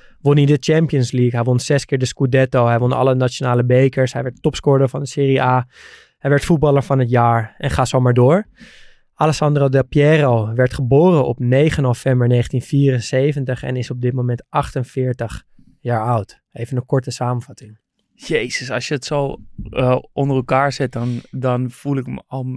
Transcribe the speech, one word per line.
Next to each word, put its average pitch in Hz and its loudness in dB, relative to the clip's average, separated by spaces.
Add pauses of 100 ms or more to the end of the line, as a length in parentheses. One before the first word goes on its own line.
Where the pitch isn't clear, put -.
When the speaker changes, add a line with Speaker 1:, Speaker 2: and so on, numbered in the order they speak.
(200)
Speaker 1:
won 143 2
hij 143 4
de 143 4
Champions 151 0
League. 123 0
Hij 117 -2
won 123 0
zes 139 0
keer 135 -2
de 131 0
Scudetto. 127 0
Hij 117 2
won 123 0
alle 131 2
nationale 127 0
bekers. 131 2
Hij 127 -6
werd 127 -10
topscorer 139 2
van 139 -6
de 143 -6
Serie 135 0
A. 127 2 (500)
Hij - -4
werd 143 2
voetballer 143 2
van 135 0
het 123 0
jaar. 117 2
En 139 -4
ga 131 0
zo 131 -2
maar 123 2
door. 135 4 (640)
Alessandro 147 0
Del 131 2
Piero 143 2
werd 127 0
geboren 143 2
op 135 -4
negen 139 2
november 123 0
negentien 123 0
vierenzeventig 135 0
en 131 -6
is 127 -8
op 127 -8
dit 123 -2
moment 123 -4
achtenveertig 127 -6 (360)
jaar 120 -4
oud. 117 -4 (100)
Even 120 -8
een 123 -6
korte 131 -4
samenvatting. 120 -8 (340)
Speaker 2:
Jezus, 127 -6
als 123 -6
je - -4
het 135 -6
zo, 139 -4 (320)
eh, 127 0 (160)
onder 139 0
elkaar 135 0
zet, 131 -4
dan, 120 -6 (100)
dan 127 -4
voel 143 -6
ik 131 -8
me 127 -10
al 135 -8 (140)